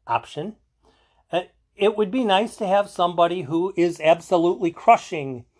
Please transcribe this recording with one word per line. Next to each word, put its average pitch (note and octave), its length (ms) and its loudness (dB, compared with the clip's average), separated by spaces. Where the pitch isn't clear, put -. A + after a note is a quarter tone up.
option. D3 500 -6
Uh, F3 120 -2
it G#3+ 200 0
would G#3+ 140 -2
be B3+ 140 -2
nice G#3 320 0
to G#3 100 -6
have G3 240 0
somebody F3 520 0
who E3 340 -2
is E3+ 240 0
absolutely E3+ 720 2
crushing D3 720 0